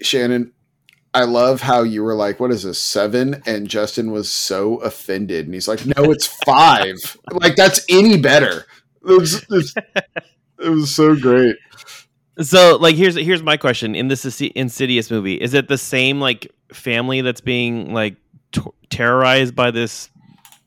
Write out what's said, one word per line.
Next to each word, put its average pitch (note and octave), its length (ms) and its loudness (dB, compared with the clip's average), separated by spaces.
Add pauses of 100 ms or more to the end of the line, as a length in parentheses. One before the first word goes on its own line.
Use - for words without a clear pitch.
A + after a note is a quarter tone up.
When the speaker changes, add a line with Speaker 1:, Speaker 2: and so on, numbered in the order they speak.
Speaker 1:
Shannon, B2 500 -2 (640)
I B2+ 80 2
love B2 380 2
how B2 200 2
you A2 220 -2
were A2 100 -2
like, G#2 260 -2
"What B2+ 120 -2
is G#2 120 -2
this, F2+ 160 -8
seven?" B2 680 -2
And G#2 200 -6
Justin A2 440 -6
was G#2+ 200 -8
so G2+ 460 -4
offended, F#2+ 680 -8
and E2+ 80 -12
he's F#2 140 -10
like, A2 180 -6
"No, C#3+ 260 2
it's - 160 -4 (180)
five." C3 500 4 (280)
Speaker 2:
<laughs> - 80 -16
Speaker 1:
Like, F3 240 0
that's F#3+ 340 4
any G3 320 6
better. B2+ 460 2 (380)
It F#3 140 6
was, E3+ 300 -4
it's, F3 240 -2 (840)
it E3 100 -4
was D3+ 260 0
so D#3 200 4
great. B2+ 400 4 (840)
Speaker 3:
So, E3+ 380 6
like, E3 180 4
here's, F3 200 2
here's F3 280 -2
my D#3 140 -2
question. A#2 380 -2
In B2 140 -2
this C3+ 160 -4
Insi-, C3 300 -6
Insidious B2 560 -4
movie, G2 300 -4
is A#2+ 140 -4
it C#3 120 0
the C#3 100 -2
same, C3+ 420 -2
like, B2+ 320 -4 (200)
family B2+ 500 -4
that's B2+ 200 -4
being, A#2+ 520 -6
like, G#2+ 220 -4 (360)
t-, - 100 -4 (280)
terrorized B2+ 680 0
by B2 160 0
this A#2 380 -8 (580)